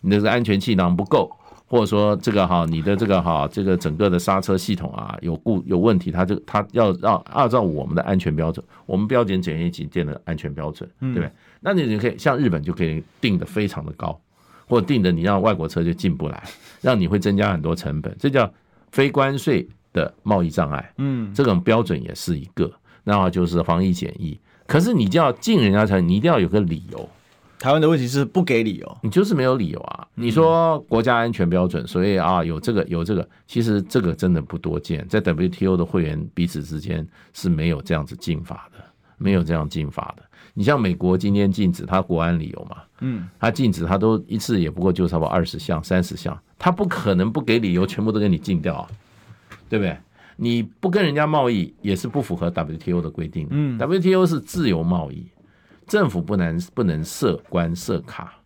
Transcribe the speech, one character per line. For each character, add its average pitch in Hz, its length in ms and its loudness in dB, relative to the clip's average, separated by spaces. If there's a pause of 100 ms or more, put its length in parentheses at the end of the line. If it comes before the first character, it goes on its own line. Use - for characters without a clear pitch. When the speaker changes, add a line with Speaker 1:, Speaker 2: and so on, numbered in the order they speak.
Speaker 1:
你 95 160 2
的 104 140 2
安 120 140 2
全 101 160 2
气 107 160 0
囊 90 180 4
不 87 100 0
够， 123 240 2 (380)
或 120 140 4
者 107 60 2
说 104 320 2
这 104 120 -2
个 101 160 4
哈， 87 220 2
你 80 120 -2
的 98 140 2
这 101 100 0
个 95 160 2
哈， 80 300 0
这 104 140 -4
个 92 120 2
整 80 200 -2
个 101 120 2
的 90 80 4
刹 95 240 2
车 95 160 0
系 92 200 -2
统 73 160 -8
啊， 53 280 -10
有 82 160 -4
故-， 104 300 0
有 92 100 0
问 101 220 4
题， 87 140 -2
它 87 120 2
就， 95 120 -2 (100)
它 104 240 0
要， 110 280 4
要 101 160 2 (160)
按 127 200 2
照 120 100 4
我 78 240 -2
们 78 120 -4
的 80 60 2
安 - 140 0
全 82 180 0
标 80 180 0
准， - 120 -8 (220)
我 92 100 -2
们 104 120 0
标 120 160 4
准 95 180 0
检 80 160 -4
验 85 140 0
检 76 220 -10
验 82 120 0
的 71 180 -8
安 82 120 -6
全 73 180 -8
标 76 160 -8
准， 87 180 -14 (120)
Speaker 2:
嗯。 131 120 -6
Speaker 1:
对 117 80 -2
不 76 80 -4
对？ - 40 -14 (280)
那 196 120 -2
你 156 180 2
就 107 80 0
可 113 100 0
以， - 80 -4
像 135 220 0
日 135 100 2
本 80 140 0
就 82 100 -4
可 87 120 -2
以 78 180 -4 (180)
定 104 160 0
得 87 80 -2
非 107 220 -2
常 80 180 -8
的 76 80 -10
高， - 280 -8 (480)
或 120 120 4
定 113 220 0
得 90 80 4
你 82 120 0
让 98 180 2
外 107 120 4
国 82 160 -2
车 85 140 -2
就 85 100 0
进 85 240 -2
不 76 120 -6
来， - 140 -10 (380)
让 123 180 2
你 90 80 2
会 101 120 2
增 101 180 2
加 104 160 2
很 80 100 -2
多 82 120 0
成 76 280 -6
本， - 160 -8
这 143 100 -2
叫 131 240 2 (380)
非 139 200 2
关 139 280 0
税 127 280 0 (260)
的 80 200 -2 (100)
贸 101 200 2
易 82 80 0
障 78 200 -2
碍。 69 260 -8
Speaker 2:
嗯。 127 360 -4
Speaker 1:
这 139 120 2
种 98 160 4
标 110 220 2
准 85 200 -2
也 - 120 -10
是 85 240 -4
一 69 60 -10 (100)
个， - 160 0 (340)
然 104 140 2
后 92 120 4
就 90 160 0
是 85 160 0
防 87 200 2
疫 95 100 2
检 - 260 -4
疫。 76 200 -8 (280)
可 151 140 2
是 220 120 2
你 120 160 2
就 160 120 2
要 143 120 4
进 208 280 2
人 101 120 4
家 107 140 4
产 98 140 2
品， 87 80 2
你 90 80 4
一 104 40 2
定 160 100 2
要 147 80 4
有 90 100 2
个 101 120 2
理 82 300 -2
由。 - 180 -12 (480)
Speaker 2:
台 131 160 0
湾 156 80 4
的 156 80 4
问 160 100 4
题 127 80 0
是 135 200 0
不 185 160 0
给 120 200 2
理 107 140 -2
由。 - 240 -14
Speaker 1:
你 110 80 -4
就 170 160 2
是 202 100 0
没 139 80 2
有 127 140 4
理 98 120 -2
由 71 120 -6
啊。 - 260 -14 (100)
Speaker 2:
嗯。 117 100 -4
Speaker 1:
你 117 40 0
说 165 500 4
国 117 220 0
家 120 140 2
安 117 160 0
全 87 160 0
标 90 180 2
准， 85 200 -4
所 90 180 0
以 101 140 2
啊， 87 260 2
有 80 160 -4
这 120 120 -2
个， 101 120 0
有 85 180 -2
这 95 120 -2
个， 85 120 -2 (200)
其 117 160 -2
实 107 200 2
这 117 200 0
个 87 100 0
真 90 220 2
的 78 80 0
不 82 160 -10
多 80 200 -4
见， 78 300 -6
在 107 120 0
W 90 280 0
T 92 180 -2
O 92 100 4
的 85 80 2
会 87 180 -2
员 78 320 -4
彼 87 120 0
此 80 160 -6
之 76 160 -8
间 80 280 -6 (260)
是 - 160 -6
没 82 200 0
有 76 120 -2
这 82 140 -4
样 76 100 -2
子 - 120 -14
进 85 260 -6
法 - 340 -14
的， - 80 -20 (320)
没 98 160 0
有 90 100 4
这 80 120 0
样 78 120 -2
进 73 240 -6
法 - 260 -10
的。 - 60 -20 (340)
你 101 60 -2
像 135 180 2
美 92 140 2
国 92 220 2
今 98 160 0
天 101 180 4
禁 92 220 2
止， - 140 -6
它 95 160 0
国 85 180 -2
安 85 180 0
理 78 160 -6
由 50 140 -14
嘛， - 80 -16 (240)
Speaker 2:
嗯。 110 280 -6 (100)
Speaker 1:
它 113 120 2
禁 113 220 2
止 85 140 -2
它 92 100 2
都 110 300 2
一 - 100 -6
次 104 240 0
也 80 100 0
不 87 120 -6
过 92 100 4
就 87 160 0
差 85 100 0
不 80 60 0
多 - 60 -2
二 87 140 2
十 85 140 -8
项、 80 240 -4
三 90 200 0
十 90 140 -6
项， 73 220 -10 (200)
它 180 120 2
不 185 160 -2
可 110 280 0
能 95 180 2
不 147 80 -2
给 120 180 2
理 104 140 0
由， 90 140 2
全 104 180 -4
部 110 80 0
都 104 80 0
给 104 80 2
你 87 80 2
禁 87 240 -2
掉 78 140 -4
啊， - 120 -10 (840)
对 113 80 0
不 98 60 0
对？ 80 120 -2 (400)
你 120 260 -2
不 - 280 -4
跟 196 120 2
人 147 120 0
家 151 120 2
贸 147 220 2
易 104 320 0
也 98 160 0
是 90 100 -6
不 131 140 -2
符 90 160 -4
合 85 140 -2
W 80 260 -4
T 87 160 -4
O 87 80 0
的 80 80 -6
规 80 180 -8
定 78 180 -8
的。 73 80 -8
Speaker 2:
嗯。 139 260 -2
Speaker 1:
W 151 200 0
T 185 160 4
O 185 120 4
是 160 120 0
自 165 300 -4
由 82 140 0
贸 82 280 -2
易， 85 160 -14 (640)
政 208 200 2
府 90 140 -4
不 101 140 -2
能， 85 200 0 (160)
不 120 120 -2
能 80 200 0
设 92 320 -2 (120)
关 85 260 -2
设 87 280 -4
卡。 - 320 -16 (120)